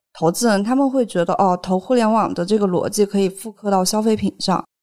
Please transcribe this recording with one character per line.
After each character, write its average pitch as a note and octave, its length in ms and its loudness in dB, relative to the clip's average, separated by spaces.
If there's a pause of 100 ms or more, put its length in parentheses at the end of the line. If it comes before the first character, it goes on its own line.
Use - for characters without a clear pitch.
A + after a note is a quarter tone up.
(180)
投 E3 140 2
资 A#3+ 160 0
人， G3+ 160 2
他 A#3+ 100 0
们 C4+ 160 2
会 C4 140 0
觉 F3+ 220 -2
得， F#3 80 0
哦， F3+ 280 2
投 F#3 160 -2
互 A3 160 -2
联 A3+ 160 2
网 G#3+ 220 0
的 F3 120 -4
这 G#3 140 0
个 G3+ 80 0
逻 F3 220 -2
辑 G#3 160 0
可 G3 160 0
以 F#3+ 80 2
复 G3+ 240 -12
刻 G#3 180 -8
到 F#3+ 140 2
消 G#3+ 160 -2
费 G#3+ 160 2
品 G3+ 220 -4
上。 - 260 -2 (180)